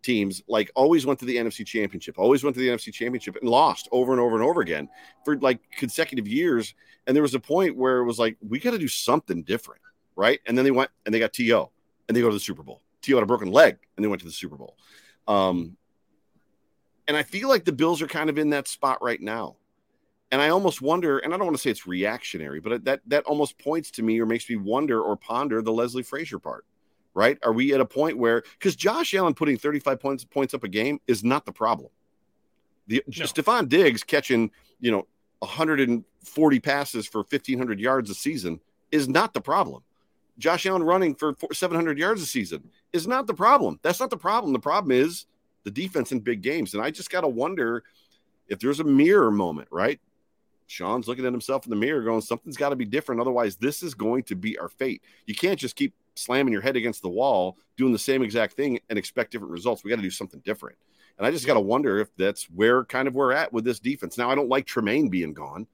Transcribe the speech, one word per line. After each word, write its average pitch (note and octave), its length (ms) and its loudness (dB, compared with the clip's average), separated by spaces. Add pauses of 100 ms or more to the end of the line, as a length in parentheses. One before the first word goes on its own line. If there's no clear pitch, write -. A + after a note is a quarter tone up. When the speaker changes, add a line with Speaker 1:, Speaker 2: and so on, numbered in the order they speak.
Speaker 1:
teams, G#2 460 0
like, G#2+ 260 0
always C#3 320 4
went C3+ 140 0
to B2 40 -12
the A#2+ 140 -2
N A#2 80 0
F G#2+ 80 -4
C A2 100 -12
Championship, G2 540 -6
always B2 260 4
went C#3 100 0
to B2 60 -8
the B2+ 80 2
N A#2+ 60 0
F A2 80 -8
C A2 80 -14
Championship A#2 500 -8
and B2 80 -2
lost B2+ 420 2
over B2+ 220 2
and B2+ 80 2
over A#2+ 160 2
and A2 80 2
over E3 160 2
again D#2+ 280 -4 (360)
for, D3 140 0
like, C3 220 2 (120)
consecutive B2+ 560 -4
years. B2+ 460 0 (320)
And C3 100 2
there D3+ 60 6
was C3 120 0
a B2+ 60 -2
point E3+ 360 0
where B2+ 220 2
it B2 60 2
was A#2 140 -2
like, A2+ 180 0 (100)
"We A#2+ 140 -4
gotta A#3+ 180 -2
do D#3 80 -4
something A2+ 560 -2
different," F#2 380 -6 (340)
right? A2 320 2
And A#2 100 0
then C3 80 4
they C#3 60 4
went C3 200 2 (140)
and A2 100 -2
they A2+ 40 2
got A2 140 0
T A#2+ 200 0
O, F2+ 180 2 (360)
and A2+ 100 0
they A#2+ 40 4
go A#2 80 4
to G#2 60 2
the G2+ 40 -2
Super F#2 240 -10
Bowl. C2 200 -20 (180)
T C3+ 120 0
O C3 40 6
had A2+ 60 4
a G2+ 40 0
broken G#2 240 0
leg, B2+ 280 8 (180)
and G2+ 80 -4
they G#2+ 40 0
went F#2+ 120 -4
to E2+ 60 -20
the D#2 60 -16
Super D2 240 -14
Bowl. C2 200 -20 (500)
Um, F#2+ 500 0 (1300)
and D3 80 0
I D3 60 0
feel G3+ 260 -6
like A#3+ 160 4
the E3+ 80 0
Bills D#3 300 2
are D#3 40 -4
kind D#3 240 -2
of D3 80 -2
in D3+ 120 2
that C#3+ 180 -2
spot - 340 -2
right A#2+ 180 -4
now. G#2+ 360 -8 (720)
And C3+ 100 2
I D3+ 100 4
almost F#3 300 0
wonder, D3+ 380 0
and E3 160 -4
I - 20 -4
don't G3 100 -2
wanna D3 120 -2
say C3 120 -2
it's - 160 -6
reactionary, F2+ 760 -6
but A2 240 -6
that, A2+ 220 -2
that D3 180 0
almost D3 340 -2
points D3+ 340 -6
to A#2 100 -8
me A2+ 180 2
or A2+ 60 2
makes A2+ 220 -4
me A#2 80 -4
wonder A2+ 460 0
or G2+ 140 -2
ponder A#2 460 -4
the A2 100 -2
Leslie A#2+ 320 -2
Frazier C#3+ 340 -10
part, A#1+ 260 -12 (500)
right? A#2+ 280 4
Are A#2 100 2
we C3 200 2
at C3+ 80 4
a B2 60 4
point D3 320 -2
where, A#2 240 4 (180)
'cause F#3 160 0
Josh A#3 380 0
Allen F3+ 200 2
putting D3 220 0
thirty-five C#3 420 -2
points, C#3 260 -4
points C#3 300 -2
up - 80 -6
a G#2 60 -8
game A#2 400 -2
is A2 160 2
not C3+ 220 2
the G2+ 60 -12
problem. - 380 -2 (960)
The, A#2 200 0
Speaker 2:
No. D3+ 180 -10
Speaker 1:
Stefon G#3 440 2
Diggs C#3+ 360 4
catching, A#2 480 2 (260)
you A#2+ 140 0
know, G2+ 160 -2 (340)
a - 40 -6
hundred D#3 340 0
and A#2+ 240 2 (180)
forty D3 380 4
passes C#3 480 -2
for G#2 160 -4
fifteen C3 320 -4
hundred A#2 240 -4
yards B2 300 0
a - 40 -6
season F#2+ 460 -6 (320)
is C#3+ 160 2
not F3+ 240 2
the - 80 -4
problem. D3 420 -2 (560)
Josh E3 280 0
Allen F#3+ 160 0
running E3+ 320 2
for D3+ 200 -2
four, - 200 -10
seven E3+ 200 -2
hundred D#3+ 240 0
yards F#3+ 240 -2
a C#3+ 40 -8
season E2 440 -6 (220)
is E3+ 160 -2
not B3+ 180 0
the G#3+ 80 -4
problem. A3+ 480 4
That's F3 160 2
not C4 120 -4
the G#3+ 80 -6
problem. G3 340 0
The B2+ 60 0
problem D#3 340 0
is D3+ 320 2 (400)
the G#2+ 60 -8
defense C#3+ 420 -4
in B2 80 -4
big G#2 220 -4
games. C3 320 -4
And G#2 80 -2
I C#3+ 80 -2
just E3 200 -14
gotta F3+ 160 -2
wonder B2 560 -2 (640)
if G2+ 100 -6
there's C#3 220 -2
a D#3+ 40 -2
mirror D3 460 6
moment, E2+ 400 -2
right? G#2 280 0 (680)
Sean's G#2+ 420 -4
looking B2 160 -6
at B2 80 -2
himself B2+ 320 -4
in B2 60 -12
the A2 60 -2
mirror C3 260 0
going, A2+ 180 0
"Something's A#2 380 -8
gotta C#3+ 180 0
be B2 80 -4
different. A#2+ 360 -4
Otherwise, A#2+ 360 0
this C#3+ 260 -4
is D#3 120 -8
going A#2+ 300 -2
to G2 120 -8
be G#2 220 -6
our E2+ 100 -10
fate." - 340 -6 (220)
You G#3+ 100 -10
can't F3+ 240 0
just - 160 -6
keep - 200 -2 (220)
slamming C3 360 0
your G2 100 -2
head C3 140 2
against A2+ 240 4
the F#2+ 80 -6
wall, F#2+ 480 2 (200)
doing C3 160 4
the A2 60 2
same C3 240 2
exact A2 320 0
thing C3 240 0 (120)
and G#2+ 80 -2
expect - 340 -6
different G2 200 -10
results. G#2 300 -4
We G#2 80 -10
gotta A#2 120 0
do F#2 80 -2
something F2 300 -12
different. - 360 -8 (400)
And G2+ 100 -2
I C3+ 40 2
just D3+ 140 -4
Speaker 2:
Yeah. B2+ 40 0
Speaker 1:
gotta A#2+ 120 6
wonder G#2+ 380 2
if G#2+ 180 -4
that's G2 340 0
where A2+ 340 4
kind C3 240 -2
of B2 60 -6
we're C3 180 2
at D#3 200 -2
with A2+ 120 -2
this A#2+ 160 -2
defense. A#2 360 -6
Now, A#2+ 140 -2
I C3+ 40 2
don't C#3+ 140 0
like C3+ 180 0
Tremaine A#2+ 420 0
being E2+ 260 -4
gone. D2+ 400 -14